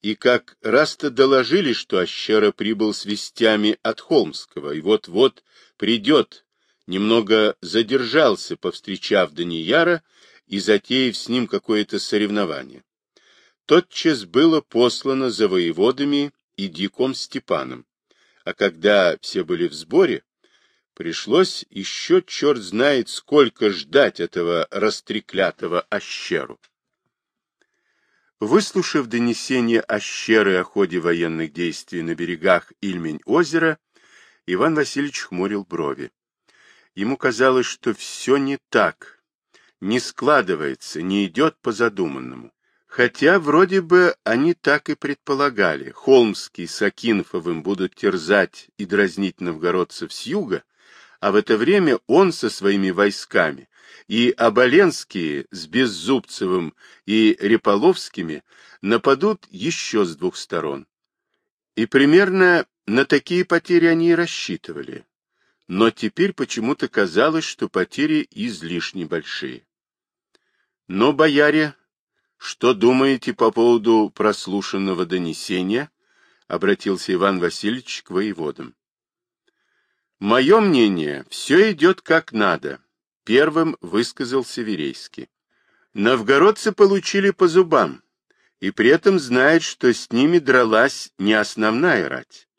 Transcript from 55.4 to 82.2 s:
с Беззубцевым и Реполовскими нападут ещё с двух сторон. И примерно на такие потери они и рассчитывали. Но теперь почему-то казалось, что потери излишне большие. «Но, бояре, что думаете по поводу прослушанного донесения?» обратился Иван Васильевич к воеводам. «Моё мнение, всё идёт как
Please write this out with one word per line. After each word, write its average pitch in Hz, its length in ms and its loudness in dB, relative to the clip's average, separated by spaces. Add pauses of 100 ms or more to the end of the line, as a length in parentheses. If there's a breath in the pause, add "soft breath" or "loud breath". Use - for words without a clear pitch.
с 82 160 -16
Беззубцевым 95 1040 -2 (320 soft breath)
и 107 340 4
Реполовскими 101 1040 0 (380 soft breath)
нападут 135 680 0
ещё 104 540 -4
с 82 100 -8
двух 85 220 -6
сторон. 73 500 -8 (880)
И 113 100 0
примерно 180 800 4 (200)
на 127 200 2
такие 175 380 0
потери 170 420 2
они 165 260 4
и 170 40 4
рассчитывали. 85 880 -8 (640)
Но 107 240 2
теперь 170 420 -4
почему-то 127 540 -4
казалось, 107 560 0
что - 240 -8
потери 151 640 -2
излишне 87 720 -8
большие. 71 640 -10 (1200)
«Но, 107 240 2
бояре, 147 640 2 (640)
что - 360 0
думаете 127 600 2
по 113 180 2
поводу 113 600 2
прослушанного 98 920 -2
донесения?» 92 840 -4 (560)
обратился 95 640 -2
Иван 92 260 0
Васильевич 104 640 -6
к - 80 -20
воеводам. 80 640 -6 (1400)
«Моё 131 420 4
мнение, 98 680 2
всё 202 420 2
идёт 170 300 2
как 160 300 -2